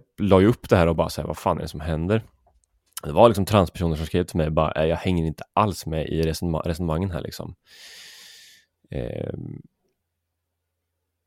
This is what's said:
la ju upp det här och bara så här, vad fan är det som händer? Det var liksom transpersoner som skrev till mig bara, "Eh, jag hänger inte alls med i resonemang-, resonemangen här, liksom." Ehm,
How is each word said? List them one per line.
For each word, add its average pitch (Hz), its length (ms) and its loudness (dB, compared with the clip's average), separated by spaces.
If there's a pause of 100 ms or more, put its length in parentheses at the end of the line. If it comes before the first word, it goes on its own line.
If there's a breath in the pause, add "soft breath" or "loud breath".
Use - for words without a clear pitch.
(180)
la 95 240 6
ju 98 60 6
upp - 220 0
det 110 80 6
här 85 100 4
och 85 80 2
bara 82 140 0
så - 120 -8
här, 76 60 -6
vad 80 100 -8
fan 87 200 -2
är 78 40 -8
det 80 60 -8
som 76 120 -12
händer? 80 440 -2 (800)
Det 73 80 -8
var 95 180 8
liksom 98 160 0
transpersoner 87 500 2
som 80 100 -6
skrev 90 180 0
till - 140 -4
mig 80 120 0
bara, 78 220 0
"Eh, 80 140 0
jag 80 120 0
hänger 90 280 0
inte 78 180 -6 (100)
alls 101 320 0
med 78 220 -4
i 80 140 -2
resonemang-, 80 460 -2
resonemangen 85 440 -2
här, 82 100 -6
liksom." - 340 -12 (1400 loud breath)
Ehm, - 720 -8 (1700)